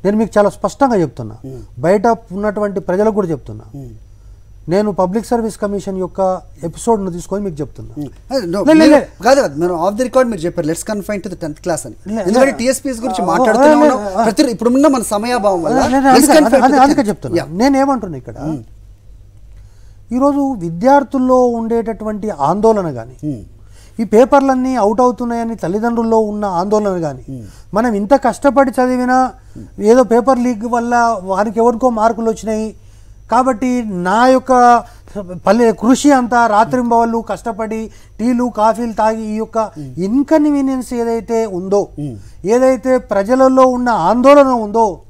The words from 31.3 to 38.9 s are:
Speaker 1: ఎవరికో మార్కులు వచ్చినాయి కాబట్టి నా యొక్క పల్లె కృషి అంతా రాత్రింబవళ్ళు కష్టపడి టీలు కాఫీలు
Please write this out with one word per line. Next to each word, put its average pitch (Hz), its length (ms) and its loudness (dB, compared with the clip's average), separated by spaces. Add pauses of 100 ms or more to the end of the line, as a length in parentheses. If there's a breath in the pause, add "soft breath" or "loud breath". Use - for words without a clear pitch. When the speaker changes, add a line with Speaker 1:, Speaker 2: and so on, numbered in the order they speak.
Speaker 1:
ఎవరికో 240 300 2
మార్కులు 226 400 0
వచ్చినాయి 220 460 -6 (540 soft breath)
కాబట్టి 247 560 0
నా 196 400 0
యొక్క 247 580 4 (640 soft breath)
పల్లె 226 260 4
కృషి 247 380 2
అంతా 240 360 2
రాత్రింబవళ్ళు 233 720 2
కష్టపడి 220 720 -8 (280 soft breath)
టీలు 240 380 -2
కాఫీలు 220 360 0